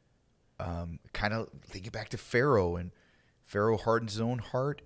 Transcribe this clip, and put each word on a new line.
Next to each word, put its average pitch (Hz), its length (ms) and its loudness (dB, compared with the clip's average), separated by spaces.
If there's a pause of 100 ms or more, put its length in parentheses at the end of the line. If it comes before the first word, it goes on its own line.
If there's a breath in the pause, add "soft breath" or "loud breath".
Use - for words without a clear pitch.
(600 soft breath)
Um, 85 400 -6 (140)
kind 104 200 0
of 113 160 -4 (140)
thinking 98 280 -12
back 110 180 -10
to 117 80 -6
Pharaoh, 117 580 4
and 87 160 -4 (500 soft breath)
Pharaoh 107 360 2
hardens 113 360 2
his 110 80 -2
own 120 180 0
heart, 135 460 -2